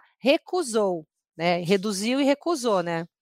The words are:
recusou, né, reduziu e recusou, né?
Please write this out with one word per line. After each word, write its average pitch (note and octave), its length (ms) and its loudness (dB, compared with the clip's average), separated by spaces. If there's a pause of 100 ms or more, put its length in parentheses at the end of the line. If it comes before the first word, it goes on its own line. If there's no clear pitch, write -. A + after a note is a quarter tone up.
(200)
recusou, A3+ 880 0 (280)
né, E3+ 280 0
reduziu G3+ 580 0
e - 20 2
recusou, B3+ 600 0
né? E3+ 240 -4 (140)